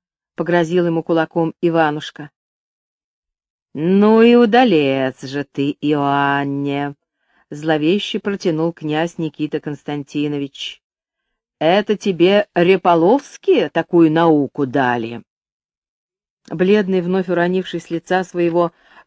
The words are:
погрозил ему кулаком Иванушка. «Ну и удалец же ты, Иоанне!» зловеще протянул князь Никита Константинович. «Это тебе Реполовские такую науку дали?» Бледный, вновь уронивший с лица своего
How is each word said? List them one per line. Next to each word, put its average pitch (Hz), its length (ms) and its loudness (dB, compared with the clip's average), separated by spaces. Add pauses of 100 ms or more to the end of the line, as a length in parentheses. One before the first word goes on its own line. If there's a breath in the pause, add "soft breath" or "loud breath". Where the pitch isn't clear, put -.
(360)
погрозил 170 500 0
ему 165 160 -2
кулаком 165 580 -2
Иванушка. 156 720 -2 (1400)
«Ну 202 480 4
и 240 140 6
удалец 165 840 2
же 139 220 -8
ты, 143 360 -6
Иоанне!» 139 1120 -2 (560)
зловеще 156 720 -2
протянул 170 520 -4
князь 156 460 -6
Никита 151 400 -6
Константинович. 147 1200 -8 (800)
«Это 202 380 0
тебе 190 580 2
Реполовские 180 1160 2
такую 165 420 2
науку 151 520 2
дали?» 123 580 -4 (1300)
Бледный, 185 500 0
вновь 180 280 -2
уронивший 180 520 -2
с - 100 -16
лица 180 320 -2
своего 170 500 -2 (340 soft breath)